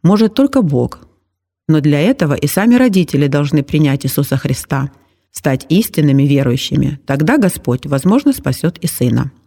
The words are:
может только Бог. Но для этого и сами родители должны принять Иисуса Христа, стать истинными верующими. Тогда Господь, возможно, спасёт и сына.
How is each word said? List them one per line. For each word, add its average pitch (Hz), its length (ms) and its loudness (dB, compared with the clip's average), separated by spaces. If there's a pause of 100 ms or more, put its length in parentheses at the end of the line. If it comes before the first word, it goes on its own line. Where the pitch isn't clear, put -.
может 208 300 2
только 269 300 0
Бог. 131 440 -2 (600)
Но 156 120 2
для 147 200 2
этого 175 320 0
и 143 140 -2
сами 226 300 2
родители 185 500 2
должны 143 360 0
принять 143 440 0
Иисуса 139 320 -2
Христа, 139 520 -4 (420)
стать 131 360 -4
истинными 151 540 2
верующими. 139 800 0
Тогда 156 320 0
Господь, 180 480 -2
возможно, 185 480 0
спасёт - 460 -4
и 175 80 -8
сына. 123 460 -2 (140)